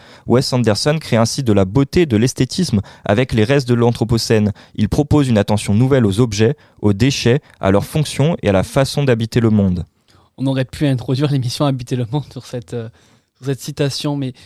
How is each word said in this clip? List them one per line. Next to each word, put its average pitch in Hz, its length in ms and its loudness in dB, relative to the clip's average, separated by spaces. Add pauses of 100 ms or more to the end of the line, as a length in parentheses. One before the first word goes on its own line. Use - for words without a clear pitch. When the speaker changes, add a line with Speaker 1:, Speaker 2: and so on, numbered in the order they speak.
(260)
Speaker 1:
Wes - 260 2
Anderson 123 480 0
crée - 180 -2
ainsi 113 260 0
de 117 100 2
la 98 120 4
beauté 139 360 0
et 170 60 4
de 117 100 0
l'esthétisme 131 640 -2 (240)
avec 117 260 0
les 110 120 2
restes 135 260 0
de 120 60 2
l'Anthropocène. 117 760 2 (220)
Il - 160 0
propose 147 380 2
une 117 100 4
attention 101 380 0
nouvelle 127 320 4
aux 95 120 0
objets, 113 360 2 (260)
aux 104 120 2
déchets, 123 460 2 (200)
à 95 100 0
leurs 101 160 2
fonctions 160 560 -2
et 101 80 0
à 98 40 2
la 95 100 2
façon 143 400 -2
d'habiter 120 380 0
le 113 100 4
monde. 95 340 0 (520)
Speaker 2:
On 135 100 -4
aurait 135 180 -2
pu - 220 -4
introduire 135 420 -2
l'émission 131 360 -2
Habiter 131 300 -4
le 123 160 -4
monde 143 200 -4
sur - 160 -18
cette, - 260 -12
euh, 113 160 -8 (460)
sur 127 100 -16
cette 135 160 -6
citation, 143 560 -4
mais 127 160 -6 (120)